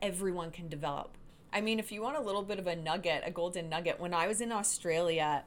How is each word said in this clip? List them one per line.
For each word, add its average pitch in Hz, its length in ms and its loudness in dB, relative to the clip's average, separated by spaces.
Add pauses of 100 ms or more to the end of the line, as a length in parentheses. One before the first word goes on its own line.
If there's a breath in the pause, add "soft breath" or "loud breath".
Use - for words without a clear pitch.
everyone 180 500 -2
can 170 160 -10
develop. 147 500 -4 (360 loud breath)
I 208 80 2
mean, 220 180 2
if 220 140 -6
you 208 80 -6
want 262 160 -2
a 294 40 0
little 202 200 0
bit 196 180 -2
of 180 80 -4
a 170 80 2
nugget, 165 500 2
a 196 60 -2
golden 175 380 -2
nugget, 165 300 0
when 175 140 -2
I 170 140 4
was 214 140 0
in 233 100 -2
Australia, 165 960 2